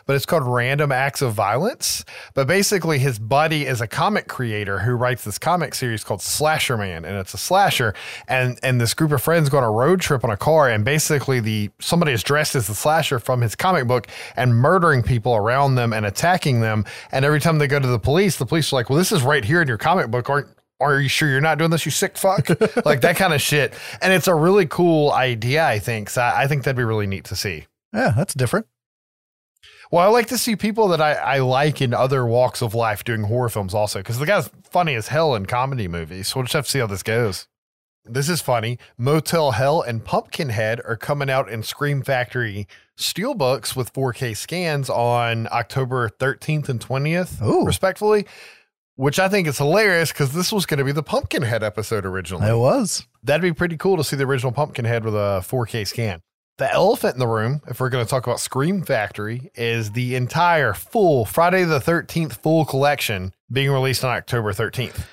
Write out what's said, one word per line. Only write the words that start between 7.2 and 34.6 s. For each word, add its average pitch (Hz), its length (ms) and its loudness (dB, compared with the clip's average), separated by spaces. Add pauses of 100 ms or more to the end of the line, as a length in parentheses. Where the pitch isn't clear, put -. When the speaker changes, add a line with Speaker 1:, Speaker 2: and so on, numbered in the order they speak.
Speaker 1:
a 104 40 -10
slasher. 156 560 2 (360)
And, 127 340 0
and 127 160 2
this 117 140 0
group 160 180 0
of 139 100 0
friends 160 280 2
go 147 80 2
on 127 80 4
a 113 40 2
road 135 300 2
trip 139 240 0
on 120 60 0
a 104 80 0
car, 151 320 4
and 107 160 2
basically 139 560 0
the, 107 280 -2 (120)
somebody 170 320 2
is 110 100 0
dressed 147 320 0
as 117 120 0
the 107 60 -6
slasher 151 460 0
from 127 220 0
his 113 160 -2
comic 180 280 2
book 120 220 0 (300)
and 123 180 4
murdering 151 480 4
people 123 320 2
around 127 400 2
them 120 160 2
and 107 140 -2
attacking 139 560 2
them. 107 240 0 (260)
And 135 140 0
every 151 160 2
time 160 160 2
they 147 100 2
go 143 140 0
to 131 60 0
the 123 120 2
police, 175 380 2
the 127 80 -4
police 151 260 0
are 139 60 0
like, 120 120 0
"Well, 135 80 4
this 185 140 2
is 175 100 2
right 135 220 2
here 160 180 2
in 160 60 2
your 117 100 0
comic 160 320 2
book. 117 200 -2
Aren't, 143 180 0 (320)
are 143 200 2
you 139 100 0
sure 156 200 2
you're 135 120 2
not 156 180 2
doing 165 100 2
this, 165 160 0
you 147 60 -2
sick - 260 -2
fuck?" 190 300 2
Speaker 2:
<laughs> - 380 0
Speaker 1:
Like, 147 160 4
that 170 140 4
kind 180 180 2
of 135 80 2
shit. 143 300 2 (300)
And 185 100 2
it's 185 160 4
a 190 60 4
really 180 320 6
cool 156 460 4
idea, 123 520 0
I 156 140 2
think. 107 320 -4
So 123 140 0
I, 120 200 2
I 139 40 2
think 139 160 -2
that'd 139 120 0
be 123 80 0
really 110 220 0
neat 98 200 -6
to 101 100 -10
see. 85 320 -6 (260)
Speaker 2:
Yeah, 214 240 0
that's 165 160 -2
different. 139 320 0 (1300)
Speaker 1:
Well, 175 140 4
I 202 40 6
like 233 180 4
to 254 100 -6
see 220 180 -2
people 214 340 0
that 160 120 2
I, 151 120 4
I 135 260 0
like 135 420 2
in 123 120 2
other 127 320 2
walks 120 360 2
of 113 120 -2
life 113 300 -2
doing 113 200 -4
horror 120 260 0
films 98 240 -4
also, 104 280 -2
'cause 113 180 -8
the 147 60 -4
guy's 175 240 0 (140)